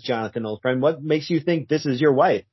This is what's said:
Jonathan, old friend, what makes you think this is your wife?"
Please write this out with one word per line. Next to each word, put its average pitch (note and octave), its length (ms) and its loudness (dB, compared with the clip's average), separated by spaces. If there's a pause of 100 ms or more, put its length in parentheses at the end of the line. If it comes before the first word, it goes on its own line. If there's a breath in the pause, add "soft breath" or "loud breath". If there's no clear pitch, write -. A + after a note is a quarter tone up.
Jonathan, A2+ 420 -4
old G#2+ 160 -8
friend, B2+ 220 -2
what D3+ 200 0
makes D3+ 280 -2
you E3 100 0
think D#3+ 300 -2
this D3+ 160 -2
is C3 160 0
your D3 100 6
wife?" C#3 400 2